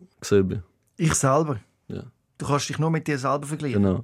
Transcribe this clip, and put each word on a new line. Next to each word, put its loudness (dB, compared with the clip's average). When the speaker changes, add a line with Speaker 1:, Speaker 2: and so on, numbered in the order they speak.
Speaker 1:
gesehen 2
bin.“ -6
Speaker 2:
Ich 2
selber? 2
Speaker 1:
Ja. -10
Speaker 2:
Du -8
kannst 0
dich -6
nur 2
mit -2
dir 0
selber -2
vergleichen? -2
Speaker 1:
Genau, 2